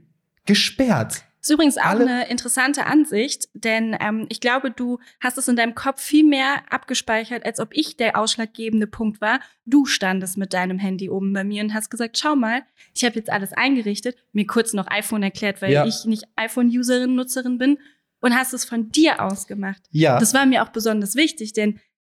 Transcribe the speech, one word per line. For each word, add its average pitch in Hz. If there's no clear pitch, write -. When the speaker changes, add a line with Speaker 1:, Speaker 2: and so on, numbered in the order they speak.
Speaker 1:
gesperrt. 202
Speaker 2:
Ist -
übrigens 302
auch -
Speaker 1:
Alle 214
Speaker 2:
eine 247
interessante 254
Ansicht, 277
denn, 226
ähm, 214
ich 226
glaube, 254
du 247
hast 247
es 262
in 240
deinem 233
Kopf -
viel 302
mehr 277
abgespeichert, 233
als 226
ob 220
ich -
der 226
ausschlaggebende 220
Punkt 214
war. 226
Du 269
standest 185
mit 190
deinem 185
Handy 190
oben 196
bei 196
mir 208
und 214
hast 214
gesagt, 233
„Schau 302
mal, 233
ich -
hab 233
jetzt 220
alles 196
eingerichtet“, 240
mir 208
kurz 226
noch 202
iPhone 214
erklärt, 196
weil 165
Speaker 1:
Ja. -
Speaker 2:
ich 220
nicht 220
iPhone-Userin, 247
Nutzerin 254
bin, 277
und 240
hast 254
es 247
von 226
dir 302
aus 196
gemacht. 196
Speaker 1:
Ja. 151
Speaker 2:
Das 233
war 269
mir 254
auch -
besonders 214
wichtig, 262
denn 214